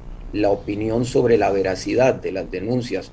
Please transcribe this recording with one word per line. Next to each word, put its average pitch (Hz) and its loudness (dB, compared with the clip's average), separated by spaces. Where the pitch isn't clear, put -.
la 104 2
opinión 110 0
sobre 120 4
la 98 2
veracidad 101 2
de 85 -6
las 92 -6
denuncias 101 -4